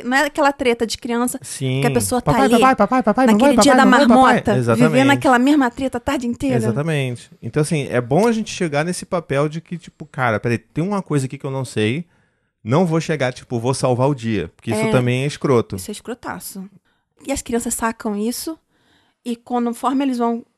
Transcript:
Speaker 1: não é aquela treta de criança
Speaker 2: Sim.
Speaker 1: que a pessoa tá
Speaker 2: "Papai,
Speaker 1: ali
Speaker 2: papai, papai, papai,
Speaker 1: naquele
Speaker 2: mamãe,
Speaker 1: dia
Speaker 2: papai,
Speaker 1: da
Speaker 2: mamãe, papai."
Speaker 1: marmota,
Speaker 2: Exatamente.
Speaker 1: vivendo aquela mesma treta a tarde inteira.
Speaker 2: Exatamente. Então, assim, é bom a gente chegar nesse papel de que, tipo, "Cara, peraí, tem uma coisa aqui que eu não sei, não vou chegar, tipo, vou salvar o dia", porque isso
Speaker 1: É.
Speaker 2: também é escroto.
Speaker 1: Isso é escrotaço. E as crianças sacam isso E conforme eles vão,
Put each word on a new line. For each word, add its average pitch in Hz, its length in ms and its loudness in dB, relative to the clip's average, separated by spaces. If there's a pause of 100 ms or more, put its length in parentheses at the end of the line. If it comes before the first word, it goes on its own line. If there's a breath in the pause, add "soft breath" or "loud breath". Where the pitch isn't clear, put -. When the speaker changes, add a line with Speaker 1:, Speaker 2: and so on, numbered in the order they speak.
Speaker 1:
não 254 140 0
é 294 80 2
aquela 285 260 0
treta 233 360 0
de - 100 -8
criança 240 460 -4
Speaker 2:
Sim. 131 380 -4
Speaker 1:
que - 60 2
a - 40 0
pessoa 175 320 -2
tá 151 80 0
Speaker 2:
"Papai, 262 160 4
Speaker 1:
ali 233 80 2
Speaker 2:
papai, 262 200 4
papai, 240 280 0
papai, 233 240 2
Speaker 1:
naquele 220 220 4
Speaker 2:
mamãe, 240 100 4
Speaker 1:
dia 269 140 6
Speaker 2:
papai, 262 120 6
Speaker 1:
da 262 60 6
Speaker 2:
mamãe, 254 160 6
papai." 247 160 8
Speaker 1:
marmota, 233 340 2
Speaker 2:
Exatamente. 120 340 2
Speaker 1:
vivendo 269 200 4
aquela 262 260 2
mesma 262 320 4
treta 262 300 -6
a - 20 -20
tarde 269 240 -4
inteira. 247 300 -2
Speaker 2:
Exatamente. 143 720 -2 (100)
Então, 135 220 -4
assim, 151 260 -2
é 120 140 -2
bom 139 260 2
a 240 40 2
gente 220 200 -4
chegar 151 320 -2
nesse 175 220 -6
papel 156 420 -2
de 160 140 -8
que, - 160 -12
tipo, - 300 -18
"Cara, 117 320 -2
peraí, 120 180 -2
tem - 260 -6
uma 196 200 -4
coisa 139 240 -2
aqui 139 100 -12
que - 80 -12
eu 135 60 -6
não 135 140 -6
sei, 117 400 -2 (580)
não 156 220 2
vou 165 160 0
chegar, 135 320 -4
tipo, - 260 -6
vou 123 140 -2
salvar 127 360 0
o 147 60 0
dia", 110 400 -4
porque - 160 -8
isso 214 100 0
Speaker 1:
É. 220 100 0
Speaker 2:
também 127 320 2
é 147 40 -2
escroto. 127 480 0
Speaker 1:
Isso 98 160 -10
é - 20 -8
escrotaço. 202 760 -12 (580)
E 277 60 -2
as 262 80 -6
crianças 233 320 -4
sacam 226 420 -6
isso 247 420 -6 (680)
E 233 100 -6
conforme 240 720 -4
eles 254 120 -2
vão, 233 280 -2 (120)